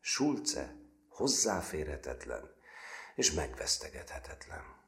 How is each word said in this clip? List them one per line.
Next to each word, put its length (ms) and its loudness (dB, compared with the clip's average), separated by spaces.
Schulze 760 2
hozzáférhetetlen 1500 0
és 180 6
megvesztegethetetlen. 1300 -4